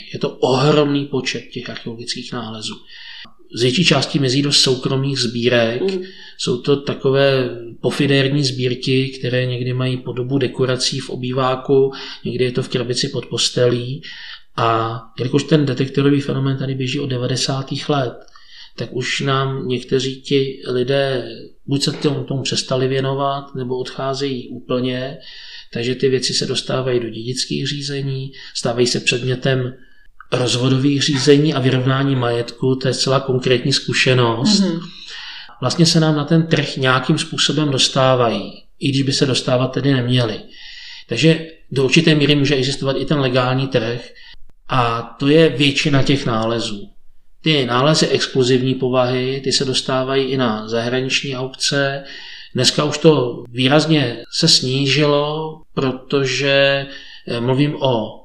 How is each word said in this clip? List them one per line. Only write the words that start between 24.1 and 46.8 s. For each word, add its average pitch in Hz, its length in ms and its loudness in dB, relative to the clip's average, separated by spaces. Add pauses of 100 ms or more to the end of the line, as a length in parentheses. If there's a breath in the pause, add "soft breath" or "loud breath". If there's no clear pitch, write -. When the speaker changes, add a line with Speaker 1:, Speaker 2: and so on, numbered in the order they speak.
Speaker 1:
úplně, 127 680 -4 (540 loud breath)
takže 120 220 -2
ty 135 140 2
věci 131 260 0
se 131 120 -2
dostávají 131 540 -2
do 113 100 -4
dědických 127 560 -4
řízení, 139 680 -6 (220 loud breath)
stávají 120 320 0
se 135 140 0
předmětem 127 760 0 (580 soft breath)
rozvodových 127 720 2
řízení 143 520 6
a 135 60 0
vyrovnání 131 560 2
majetku, 120 600 0
to 131 120 -2
je 123 60 2
zcela 135 260 2
konkrétní 127 520 2
zkušenost. 127 880 2
Speaker 2:
Mhm. 170 200 0 (800 loud breath)
Speaker 1:
Vlastně 160 260 4
se 165 140 4
nám 156 160 4
na 143 80 0
ten 165 220 4
trh 139 300 0
nějakým 131 420 2
způsobem 143 520 0
dostávají, 123 840 2 (260)
i - 100 -2
když 131 140 2
by 135 100 0
se - 140 2
dostávat 127 420 0
tedy 135 240 0
neměly. 120 480 0 (680 loud breath)
Takže 160 380 2 (240)
do 135 140 0
určité 165 300 4
míry 147 200 4
může 143 200 2
existovat 135 440 0
i - 60 -4
ten 156 160 0
legální 131 460 2
trh 120 420 -2 (600 loud breath)
a 117 340 0 (160)
to 139 100 2
je 160 200 8
většina 139 540 2
těch 135 240 2
nálezů. 113 640 -2 (540)